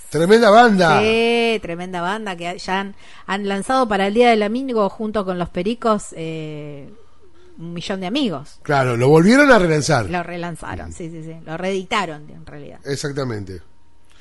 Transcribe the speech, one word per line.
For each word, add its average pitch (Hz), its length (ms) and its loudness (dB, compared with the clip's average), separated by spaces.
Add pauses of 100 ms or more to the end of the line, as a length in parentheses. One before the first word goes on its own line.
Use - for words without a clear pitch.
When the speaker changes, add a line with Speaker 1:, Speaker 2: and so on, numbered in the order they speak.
Speaker 1:
Tremenda 208 400 4
banda. 196 520 6
Speaker 2:
Sí, 226 600 0
tremenda 175 400 -8
banda 190 360 -6
que 170 200 -8
ya 190 220 -4
han, 196 160 -10 (320)
han 196 220 -6
lanzado 240 400 0
para 196 180 0
el 202 60 -2
Día 240 160 6
del 226 120 4
Amigo 226 480 -2
junto 214 360 -6
con 185 120 -4
Los 170 120 -4
Pericos, 214 640 -2
eh, 151 760 -12 (720)
Un 170 140 -14
Millón 190 260 -8
de 185 80 -8
Amigos. 190 560 -6
Speaker 1:
Claro, 131 320 0
lo 123 140 4
volvieron 226 420 8
a 226 80 10
relanzar. 151 500 2
Speaker 2:
Lo 175 140 -4
relanzaron, 170 640 -10
Speaker 1:
Ujú. - 100 -16
Speaker 2:
sí, 170 120 -12
sí, 165 140 -14
sí. 160 120 -16 (100)
Lo 156 120 -10
reeditaron, 180 720 -6
en 160 160 -20
realidad. 143 400 -18
Speaker 1:
Exactamente. 127 760 -6 (600)